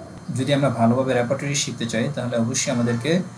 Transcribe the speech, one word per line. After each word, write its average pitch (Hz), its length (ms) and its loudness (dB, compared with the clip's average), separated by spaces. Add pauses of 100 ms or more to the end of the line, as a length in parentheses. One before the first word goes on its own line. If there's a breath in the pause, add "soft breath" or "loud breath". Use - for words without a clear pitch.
(360)
যদি 135 180 0
আমরা 139 160 4
ভালোভাবে 120 440 2
রেপার্টরি 123 420 0
শিখতে 120 300 -4
চাই, 117 300 -2
তাহলে 123 220 -2
অবশ্যই 120 340 0
আমাদেরকে 120 480 2 (180 loud breath)